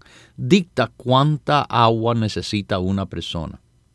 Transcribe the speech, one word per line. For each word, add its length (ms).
dicta 580
cuánta 680
agua 520
necesita 640
una 280
persona. 520